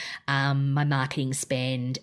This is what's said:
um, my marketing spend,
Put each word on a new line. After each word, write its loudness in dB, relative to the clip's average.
um, 2
my 2
marketing 0
spend, -2